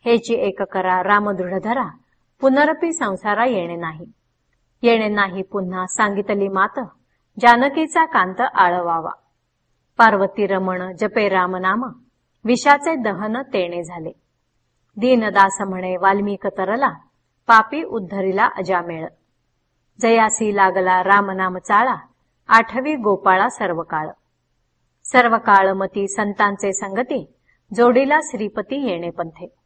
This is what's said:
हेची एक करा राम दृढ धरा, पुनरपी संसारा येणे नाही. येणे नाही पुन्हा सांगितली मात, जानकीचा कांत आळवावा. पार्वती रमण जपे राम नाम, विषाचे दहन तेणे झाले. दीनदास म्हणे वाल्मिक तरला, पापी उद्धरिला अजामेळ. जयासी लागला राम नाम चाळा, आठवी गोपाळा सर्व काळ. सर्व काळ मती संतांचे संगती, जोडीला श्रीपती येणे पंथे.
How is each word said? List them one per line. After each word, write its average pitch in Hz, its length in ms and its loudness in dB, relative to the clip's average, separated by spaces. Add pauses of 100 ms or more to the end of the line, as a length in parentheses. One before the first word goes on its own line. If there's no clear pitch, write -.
हेची 233 280 0
एक 202 280 -2
करा 185 420 -2
राम 208 280 2
दृढ 180 220 -6 (100)
धरा, 240 200 -2 (580)
पुनरपी 302 520 2
संसारा 214 520 -2
येणे 175 300 -2
नाही. 165 300 -10 (760)
येणे 226 260 2
नाही 196 340 -2
पुन्हा 185 460 -6
सांगितली 202 600 -2
मात, 196 320 -2 (580)
जानकीचा 277 680 4
कांत 196 360 -2 (120)
आळवावा. 175 580 0 (840)
पार्वती 202 500 2
रमण 185 480 -4
जपे 208 340 -2
राम 185 260 0
नाम, 190 280 -2 (600)
विषाचे 285 520 2
दहन 214 420 -4
तेणे 175 460 -4
झाले. 160 280 -12 (840)
दीनदास 208 640 2
म्हणे 185 360 -6
वाल्मिक 202 500 0
तरला, 208 420 -2 (580)
पापी 233 360 4
उद्धरिला 196 640 -2
अजामेळ. 170 640 -4 (920)
जयासी 220 540 2
लागला 185 480 2
राम 196 280 2
नाम 185 260 -4
चाळा, 214 380 0 (520)
आठवी 233 480 2
गोपाळा 202 540 2
सर्व 175 320 -4
काळ. 156 280 -6 (960)
सर्व 233 320 4
काळ 196 340 4
मती 190 360 -4
संतांचे 202 680 -2
संगती, 202 600 -6 (420)
जोडीला 262 480 4
श्रीपती 226 640 -6
येणे 170 200 -6
पंथे. 170 460 -12 (100)